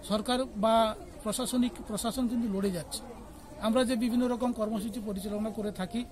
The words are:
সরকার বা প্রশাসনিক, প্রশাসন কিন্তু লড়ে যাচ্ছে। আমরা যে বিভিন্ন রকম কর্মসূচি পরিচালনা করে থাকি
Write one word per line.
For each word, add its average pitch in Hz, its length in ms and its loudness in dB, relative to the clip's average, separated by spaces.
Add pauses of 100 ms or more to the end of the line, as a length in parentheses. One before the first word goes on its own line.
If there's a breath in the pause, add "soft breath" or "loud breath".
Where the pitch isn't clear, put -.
সরকার 220 320 2 (160)
বা 220 400 4 (280)
প্রশাসনিক, 240 480 2 (160)
প্রশাসন 233 400 0
কিন্তু 233 300 0
লড়ে 196 140 2
যাচ্ছে। 165 300 -6 (600)
আমরা 226 220 4
যে 247 120 2
বিভিন্ন 247 320 2
রকম 240 260 2
কর্মসূচি 220 520 -2
পরিচালনা 208 440 -2
করে 208 220 -2
থাকি 220 400 -4